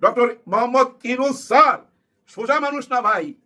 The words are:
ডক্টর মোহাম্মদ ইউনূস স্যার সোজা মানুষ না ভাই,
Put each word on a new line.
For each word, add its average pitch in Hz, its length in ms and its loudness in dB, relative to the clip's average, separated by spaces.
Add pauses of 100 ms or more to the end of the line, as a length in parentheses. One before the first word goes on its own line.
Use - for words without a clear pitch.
ডক্টর 240 240 2 (200)
মোহাম্মদ 240 400 0 (160)
ইউনূস 254 340 -2 (100)
স্যার 269 300 4 (500)
সোজা 262 320 -2
মানুষ 285 320 -6
না 247 100 0
ভাই, 180 320 -2 (120)